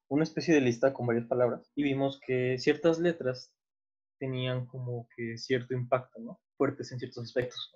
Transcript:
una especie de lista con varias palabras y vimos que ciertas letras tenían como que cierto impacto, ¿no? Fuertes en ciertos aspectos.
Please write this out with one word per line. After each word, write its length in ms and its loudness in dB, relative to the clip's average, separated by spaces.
una 140 2
especie 300 2
de 80 8
lista 320 2
con 140 -4
varias 180 2
palabras 500 0
y 80 0
vimos 420 0
que 340 0
ciertas 400 2
letras 540 -2
tenían 480 -2
como 480 -8
que 220 -8
cierto 380 -2
impacto, 440 -2
¿no? 200 -14
Fuertes 340 -2
en 80 -10
ciertos 240 -10
aspectos. 520 -6